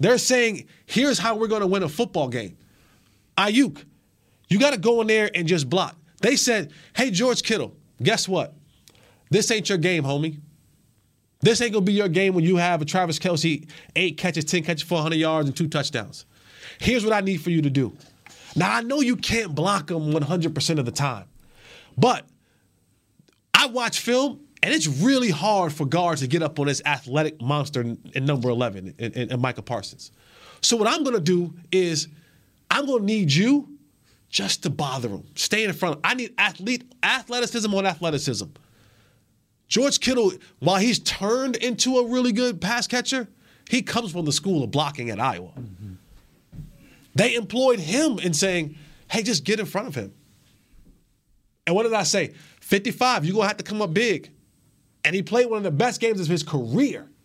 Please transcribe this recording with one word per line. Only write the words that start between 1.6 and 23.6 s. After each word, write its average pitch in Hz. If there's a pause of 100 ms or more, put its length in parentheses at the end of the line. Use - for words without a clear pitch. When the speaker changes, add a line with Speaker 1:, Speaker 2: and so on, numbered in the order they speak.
Speaker 1:
win 190
a 151
football 156
game." 113 (840)
Ayuk, 208 (640)
you 190
gotta 277
go 226
in 220
there 214
and 175
just 151
block. 175 (240)
They 240
said, 202 (240)
"Hey, 254
George 226
Kittle, 160 (260)
guess 214
what? 180 (760)
This 208
ain't 220
your 196
game, 165
homie. 147 (1000)
This 220
ain't 240
gonna 202
be 208
your 202
game 185
when 170
you 180
have 175
a -
Travis 170
Kelce, 165 (280)
eight 165
catches, 165
ten 170
catches, 160
four 170
hundred 160
yards, 156
and 127
two 165
touchdowns. 131 (540)
Here's 214
what 220
I 208
need 190
for 175
you 160
to 143
do." 131 (600)
Now, 185
I 233
know 277
you 247
can't 202
block 170
him 156
one 156
hundred 165
percent 151
of 127
the 117
time, 123 (720)
but 208 (1300)
I 269